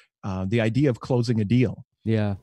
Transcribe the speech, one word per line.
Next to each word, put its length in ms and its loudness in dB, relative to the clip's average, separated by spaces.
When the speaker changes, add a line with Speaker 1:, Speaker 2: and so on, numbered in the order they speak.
Speaker 1:
uh, 240 -6
the 120 2
idea 300 2
of 100 -2
closing 400 0
a 40 0
deal. 400 0
Speaker 2:
Yeah. 380 0